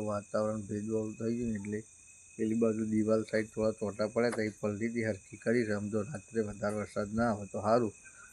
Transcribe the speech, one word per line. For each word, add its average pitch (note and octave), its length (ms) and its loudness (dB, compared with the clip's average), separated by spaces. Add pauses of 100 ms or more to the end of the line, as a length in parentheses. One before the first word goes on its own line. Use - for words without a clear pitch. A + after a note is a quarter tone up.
વાતાવરણ G#2+ 560 -2
ભેજવાળું G#2+ 520 -2
થઈ A2+ 220 -2
ગયું A#2+ 140 -2
ને G#2+ 100 -2
એટલે G#2 240 -4 (540)
પેલી A2+ 220 2
બાજુ A2 260 2
દિવાલ A2 380 4
સાઈડ A2 320 0
થોડા A2 160 2
ચોટા G#2 360 -2
પડ્યા A#2 240 2
હતા, A2+ 120 0
એ G#2+ 60 0 (120)
પલળી G#2+ 280 0
હતી A#2 140 -2
હરખી G#2+ 340 -4
કરી A#2 280 2
છે. G#2+ 80 0
આમ G#2 160 -2
તો G#2 120 0
રાત્રે A2+ 400 -4
વધારે G#2 340 -2
વરસાદ G#2 380 -4
ના A#2 180 2
આવે G2+ 140 -2
તો G2+ 160 -6
સારું, A2 300 4 (420)